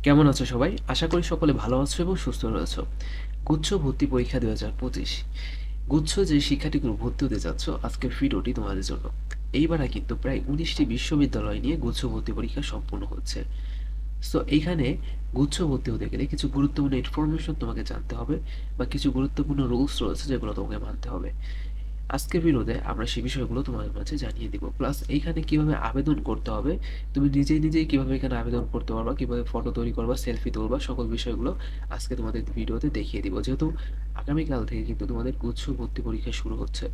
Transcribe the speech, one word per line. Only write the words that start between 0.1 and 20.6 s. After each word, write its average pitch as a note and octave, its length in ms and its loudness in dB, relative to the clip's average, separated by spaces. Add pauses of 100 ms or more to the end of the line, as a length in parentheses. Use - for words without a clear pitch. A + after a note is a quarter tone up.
আছো B2+ 220 2
সবাই? C3+ 180 4 (220)
আশা E3 180 2
করি F3 200 4
সকলে D#3+ 200 4 (120)
ভালো A#2+ 200 2
আছো - 220 0
এবং F#3+ 180 2
সুস্থ B2 180 -2 (140)
রয়েছো। F2 260 0 (680)
গুচ্ছ D3+ 200 2 (160)
ভর্তি C3+ 300 2
পরীক্ষা B2 300 2
দুই A2 120 2
হাজার G#2+ 240 -2
পঁচিশ। - 320 -4 (800)
গুচ্ছ D3+ 200 4 (180)
যে D3 80 6 (100)
শিক্ষার্থীগুলো C#3 540 2
ভর্তি A#2 240 0
হতে G#2+ 200 0
যাচ্ছ, D2 180 -2 (240)
আজকের B2+ 320 -2
ভিডিওটি B2 400 2
তোমাদের G2 300 -2
জন্য। - 160 -4 (540)
এইবার D#3+ 200 4 (160)
কিন্তু D3 180 -2 (100)
প্রায় C3 160 0 (120)
উনিশটি D#3 320 0 (100)
বিশ্ববিদ্যালয় A#2 720 2
নিয়ে D3 200 2
গুচ্ছ A#2 180 0 (120)
ভর্তি A2 240 -2
পরীক্ষা A#2 240 -2 (100)
সম্পন্ন G2+ 320 -4 (100)
হচ্ছে। - 260 -4 (920)
So, D#3+ 80 2 (180)
এইখানে D#3 300 2 (520)
গুচ্ছ C#3+ 180 4 (140)
ভর্তি B2+ 240 0
হতে G#2 180 -2
গেলে B2 120 0 (100)
কিছু D3 120 -2 (100)
গুরুত্বপূর্ণ C#3 380 2 (100)
ইনফরমেশন D3+ 580 0
তোমাকে A2+ 200 -2 (100)
জানতে A2 280 -4
হবে B2+ 160 0 (420)
বা B2 160 0
কিছু C#3+ 140 0 (100)
গুরুত্বপূর্ণ C#3+ 440 2 (100)
রুলস C3+ 320 2
রয়েছে, G2 280 0
যেগুলো A2+ 260 0
তোমাকে G#2 280 -4